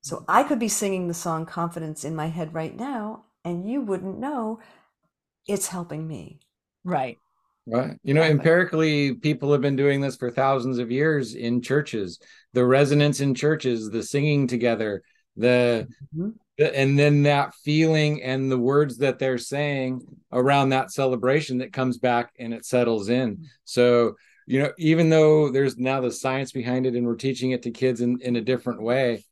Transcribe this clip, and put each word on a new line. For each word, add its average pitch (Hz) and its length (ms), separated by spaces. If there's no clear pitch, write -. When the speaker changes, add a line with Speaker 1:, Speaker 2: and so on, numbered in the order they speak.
Speaker 1:
So - 260
I 214 140
could 285 160
be 220 100
singing 190 380
the 170 80
song 165 320
Confidence 170 580
in 160 120
my 151 100
head 160 260
right 160 240
now, 220 500
and 175 260
you 277 100
wouldn't 190 380
know 233 400
it's 202 220
helping 170 380
me. 120 340
Speaker 2:
Right. 135 340
Speaker 3:
Right. 123 320
You 139 120
know, 156 80
Speaker 1:
Exactly. 156 160
Speaker 3:
empirically, 160 760
people 143 360
have 143 80
been 139 160
doing 139 240
this 139 160
for 123 140
thousands 131 480
of 117 120
years 135 440
in 120 260
churches. 120 580
The 123 100
resonance 143 560
in 139 140
churches, 123 560
the 110 120
singing 143 440
together, 110 560
the, 120 500
Speaker 1:
Mm-hmm. 190 140
Speaker 3:
the, 143 180
and 139 240
then 147 260
that 143 320
feeling 151 680
and 135 280
the 127 80
words 135 400
that 131 200
they're 131 180
saying 135 640
around 135 380
that 131 220
celebration 131 680
that 127 160
comes 127 240
back 120 400
and 117 160
it 113 100
settles 113 460
in. 120 240
Speaker 2:
Mm-hmm. 87 100
Speaker 3:
So, 120 500
you 131 160
know, 147 160
even 160 320
though 156 400
there's 135 260
now 131 240
the 123 100
science 131 420
behind 127 340
it 123 80
and 120 120
we're 117 100
teaching 131 340
it 123 140
to 120 60
kids 120 300
in, 123 220
in 123 140
a 113 40
different 120 400
way 120 520